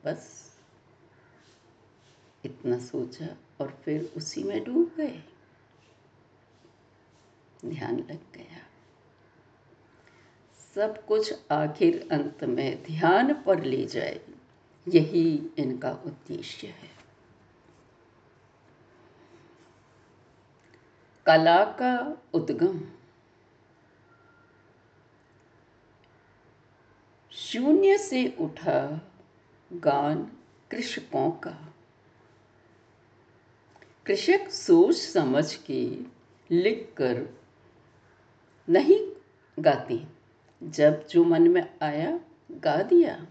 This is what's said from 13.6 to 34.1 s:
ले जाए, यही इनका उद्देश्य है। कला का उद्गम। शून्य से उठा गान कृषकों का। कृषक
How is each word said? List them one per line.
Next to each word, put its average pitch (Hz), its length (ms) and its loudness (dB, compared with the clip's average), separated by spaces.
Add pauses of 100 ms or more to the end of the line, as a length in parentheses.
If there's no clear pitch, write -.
ले 127 220 -2
जाए, - 340 -6 (680)
यही 165 720 2
इनका 127 340 -6 (140)
उद्देश्य - 640 -14
है। - 220 -20 (4000)
कला 165 460 6
का 254 220 -2 (400)
उद्गम। 165 460 -2 (4000)
शून्य 370 640 2
से 254 280 -2 (140)
उठा 151 400 -2 (920)
गान 151 540 0 (460)
कृषकों - 680 -4
का। - 140 -12 (2500)
कृषक 339 440 2